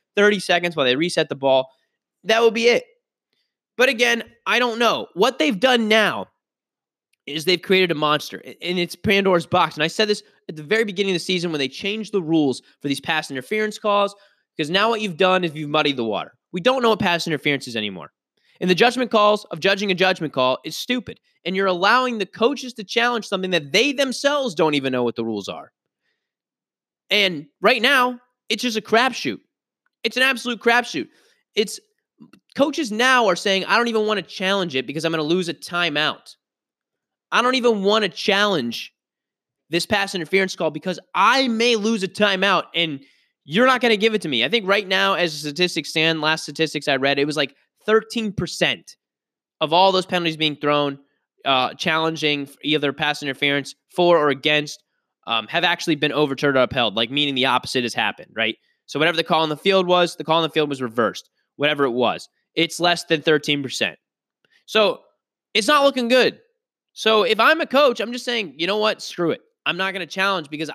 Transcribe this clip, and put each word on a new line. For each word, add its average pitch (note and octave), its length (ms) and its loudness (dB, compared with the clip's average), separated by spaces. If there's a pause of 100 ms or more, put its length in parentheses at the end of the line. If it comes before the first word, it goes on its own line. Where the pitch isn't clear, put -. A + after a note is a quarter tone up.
(160)
thirty G#3 220 4
seconds F3 380 0
while D3 80 0
they B2 120 2
reset D#3+ 340 0
the C#3+ 40 -4
ball. C3+ 360 2 (540)
That A3 180 2
would A#3 100 4
be A3+ 160 2
it. A3 160 2 (960)
But B3+ 100 4
again, A#3 360 0 (220)
I G#3 120 2
don't A#3+ 200 0
know. G3+ 360 0
What A#3+ 240 2
they've C#4+ 200 0
done A#3+ 300 2
now G3 400 2 (960)
is D3 220 -6
they've F3 160 2
created F#3 280 2
a D#3+ 40 0
monster, D3 500 -2
a-, - 180 -18
and F3 160 -4
it's F3 160 -4
Pandora's G3 520 2
box. E3+ 300 0
And D3+ 60 -2
I D#3 60 0
said G#3+ 200 -2
this G#3 140 -2 (280)
at E3 60 -12
the D#3 60 -14
very G#3 220 0
beginning G3 280 -2
of F3+ 40 0
the D#3+ 80 -4
season F3 280 -2
when D3+ 60 -4
they C3+ 100 -2
changed G3+ 440 -8
the G3 100 -2
rules D3+ 380 2 (220)
for D3 60 -6
these C#3 120 -4
pass D#3 300 -2
interference G#3 480 -4
calls, G3+ 360 0 (440)
'cause D3+ 100 -4
now G3 220 2
what A3+ 100 -2
you've G3 160 -4
done F#3 260 2
is D#3+ 120 -4
you've D3 160 -8
muddied D3 260 0
the A#2+ 80 -2
water. G2 300 -4 (180)
We F3+ 80 -4
don't B3+ 220 2
know A#3 80 2
what G#3+ 80 0
pass F3 280 0
interference D3 400 -2
is A#2 100 -8
anymore. G2 360 -8 (480)
And F#3 100 0
the F3+ 40 6
judgment A#3 360 2
calls G#3 360 2
of E3 140 -12
judging G3 300 0
a F#3 40 2
judgment F3+ 380 -2
call C3 320 0
is D#3 120 -10
stupid. - 420 -6 (260)
And F3+ 100 -6
you're G3 120 0
allowing A3 520 2
the F#3+ 80 -4
coaches B3 480 -4
to A3 80 -14
challenge A#3 460 -2
something F#3 240 -4
that D3+ 180 -2
they A#3+ 220 2
themselves C4+ 640 -2
don't D#3 200 2
even C3+ 180 -2
know B2+ 120 0
what A#2 100 -2
the A#2 100 -4
rules G#2 240 -6
are. D2+ 220 -14 (1400)
And F#3 380 0 (140)
right A3+ 200 4
now, B3+ 380 2 (300)
it's A3+ 140 -4
just A#3+ 140 -2
a G#3+ 40 -2
crapshoot. A3 580 0 (640)
It's A#3 140 -4
an B3+ 80 2
absolute A#3+ 340 -2
crapshoot. A#3 480 0 (480)
It's, G#3 240 -2 (800)
coaches C#4+ 340 0
now B3 360 2
are F3+ 100 2
saying, F#3+ 300 -2
"I F#3 100 2
don't A#3+ 100 2
even A3 200 0
wanna G#3+ 160 -2
challenge F#3+ 520 -4
it B2+ 140 -2
because D3+ 160 -6
I'm E3 80 0
gonna D#3+ 100 -2
lose E3+ 260 0
a D#3+ 60 -6
timeout. D3+ 800 -4 (960)
I G3 120 0
don't B3 120 0
even A3+ 300 0
wanna G#3 240 2
challenge F#3+ 840 -2 (800)
this E3+ 160 -2
pass G3 300 -2
interference F#3 400 -2
call D#3+ 160 -2
because E3+ 260 -8 (160)
I A#3 320 4
may A#3 300 2
lose G#3+ 260 0
a F#3+ 60 -4
timeout F#3+ 560 2 (100)
and D#3+ 300 -2 (400)
you're F#3+ 220 2
not B3+ 140 4
gonna A#3 160 2
give A3 180 2
it G#3 80 0
to D#3+ 60 -6
me." A#2+ 160 0
I C3+ 40 0
think G3+ 180 -2
right G3 220 0
now, F#3+ 260 2
as E3+ 180 0
the D3+ 180 -8
statistics E3+ 400 -4
stand, D#3+ 320 0
last D#3 200 0
statistics D3+ 460 -4
I C#3 80 2
read, C#3 240 0
it C#3+ 40 4
was, D3 120 -4
like, D3 180 -4 (300)
thirteen A3 480 0
percent D3+ 640 -4 (640)
of D3+ 120 -2
all F#3 200 6
those F#3 140 2
penalties E3+ 300 -2
being D3+ 200 -2
thrown, D3 420 0 (460)
uh, C3 300 2
challenging D#3+ 680 0
f-, C#3 220 -14
either C#3+ 280 0
pass D3 300 -4
interference C#3+ 540 -2 (120)
for F3 300 4
or D3 120 2
against, D3 520 -2 (460)
um, A2 180 -4
have E3 160 -2
actually F3 320 0
been D3 160 -2
overturned C#3 460 0
or C3 60 4
upheld, A#2 340 0
like, A#2 160 -2
meaning C#3+ 240 -2
the B2+ 100 0
opposite B2+ 380 -2
has A2+ 100 -4
happened, G#2+ 400 -4
right? A2+ 220 -2 (300)
So - 120 -8
whatever E3 180 2
the D#3+ 60 -2
call D#3+ 200 2
on D#3 60 0
the D3+ 80 -4
field F#3+ 300 2
was, F3 300 2
the D3 80 -10
call D#3+ 140 2
on E3 40 0
the D#3 80 -2
field D3+ 180 0
was C3+ 140 -6
reversed, A2+ 480 -2 (240)
whatever C#3+ 300 0
it C3 60 0
was. A#2 380 0 (260)
It's E3 260 -2
less F3 240 0
than D#3+ 180 -2
thirteen D3+ 400 2
percent. A2+ 380 -4 (640)
So G3+ 380 0 (520)
it's G#3 140 0
not D4 160 6
looking B3+ 240 2
good. A#3 320 4 (520)
So A3 300 2
if G3 160 2
I'm D4 220 4
a D4+ 60 -4
coach, C4 340 2
I'm A3+ 120 -6
just B3 120 -10
saying, A3 320 -6
"You E3 100 -4
know G3+ 120 0
what? G#3+ 220 0
Screw E3+ 300 -4
it. - 120 -4 (220)
I'm D#3+ 120 -4
not F#3+ 160 -4
gonna F3+ 140 -8
challenge F#3 440 -2
because D3+ 240 -8